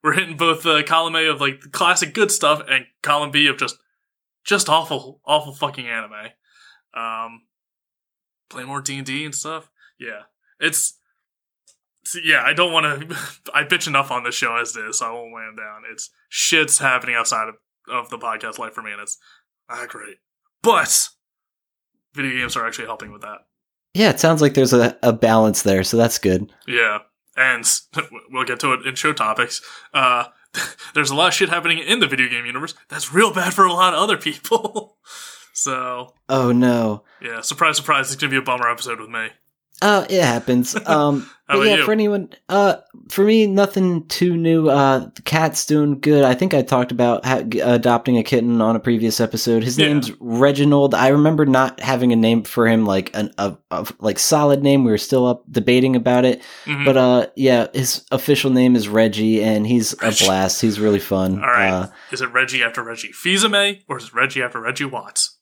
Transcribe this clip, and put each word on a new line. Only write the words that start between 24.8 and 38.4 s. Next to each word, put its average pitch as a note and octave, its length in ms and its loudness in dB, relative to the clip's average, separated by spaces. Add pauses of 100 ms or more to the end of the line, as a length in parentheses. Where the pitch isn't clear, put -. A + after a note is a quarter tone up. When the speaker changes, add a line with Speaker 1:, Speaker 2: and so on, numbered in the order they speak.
Speaker 2:
a A#2+ 80 4
balance A2+ 520 2
there, F#2+ 200 2
so A2+ 140 -2
that's A#2 220 2
good. F#2+ 340 0 (120)
Speaker 1:
Yeah, A#2 340 0 (360)
and B2+ 300 0 (360)
<laughs> - 300 -18
we'll B2+ 140 -4
get B2 160 -6
to C#3 100 0
it B2+ 160 -4
in C3 80 -6
show D3+ 160 -2
topics. A#2 500 -4 (320)
Uh, B2 340 0 (340)
<laughs> - 320 -12
there's C#3+ 180 0
a C#3 40 -6
lot E3 120 2
of F3 60 0
shit F#3 160 0
happening E3 300 -2
in F3 200 -2
the F3 80 2
video B2+ 220 0
game A#2+ 160 -6
universe C3 300 -10 (120)
that's C#3+ 260 -10
real G3+ 200 4
bad F#3 200 -4
for G3 120 6
a F3+ 80 0
lot F3+ 200 4
of D#3 60 -2
other A3 180 0
people. G#3+ 840 -6
<laughs> - 40 -20 (480)
So B2+ 580 -8 (160)
Speaker 2:
Oh, C3 220 2
no. A#2+ 520 2 (180)
Speaker 1:
yeah, A#2 200 -10
surprise, D#3 360 0
surprise, C#3 340 0
it's C#3 100 -10
gonna D3 100 -2
be C3+ 60 -2
a C3 40 0